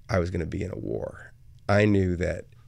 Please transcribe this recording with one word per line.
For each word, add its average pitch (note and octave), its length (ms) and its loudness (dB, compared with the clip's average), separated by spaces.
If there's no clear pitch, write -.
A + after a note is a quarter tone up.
I F#2+ 100 0
was F2 120 0
gonna F2+ 160 -4
be E2 160 -6
in F#2 80 -6
a - 80 -10
war. - 540 -8
I G#2 160 6
knew G2 320 4
that E2 300 -4